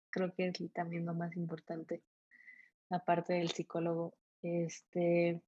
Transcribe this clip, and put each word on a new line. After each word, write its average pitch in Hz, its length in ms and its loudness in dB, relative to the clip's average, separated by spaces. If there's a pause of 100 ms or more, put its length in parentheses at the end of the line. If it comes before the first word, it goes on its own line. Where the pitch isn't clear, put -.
(100)
Creo 185 240 -2
que 185 140 0
es 180 120 -4
l-, 170 100 -6
también 170 360 -4
lo 170 80 -2
más 170 220 -4
importante, 165 680 -6 (840)
aparte 175 440 2
del 170 160 2
psicólogo. 170 680 -2 (260)
Este, 170 1040 2